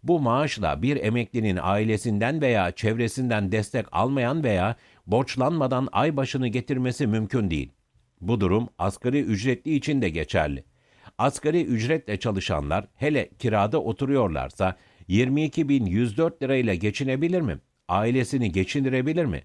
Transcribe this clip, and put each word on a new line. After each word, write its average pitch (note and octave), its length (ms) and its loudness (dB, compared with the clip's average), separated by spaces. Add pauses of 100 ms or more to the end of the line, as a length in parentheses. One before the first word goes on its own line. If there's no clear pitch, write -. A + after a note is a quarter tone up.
Bu E3 160 2
maaşla A2+ 600 0
bir C3+ 220 0
emeklinin A2 580 0
ailesinden G#2+ 800 0
veya G#2+ 300 2
çevresinden A2 800 0
destek A2 400 -2
almayan C3 520 0
veya G#2+ 320 0 (320)
borçlanmadan C3 840 0
ay C#3 260 0
başını C3 300 -2
getirmesi B2 600 -2
mümkün G#2+ 420 0
değil. C#2+ 220 -4 (500)
Bu G2+ 200 0
durum G2+ 360 2
asgari A#2+ 420 -2
ücretli B2 560 -2
için C#3 260 0
de G2 80 0
geçerli. D#2 540 -2 (540)
Asgari D3+ 460 0
ücretle A#2 560 -2
çalışanlar F#2 760 -2
hele C#3 340 0 (100)
kirada G#2+ 420 2
oturuyorlarsa G2+ 920 -2 (320)
yirmi B2+ 360 2
iki D3 260 0
bin C3+ 160 4
yüz G#2+ 320 0
dört E3 260 0
lirayla B2+ 300 2
geçinebilir C3+ 680 0
mi? F#2 160 -2 (300)
Ailesini A#2 640 0
geçindirebilir C3 760 0
mi? E2 200 -2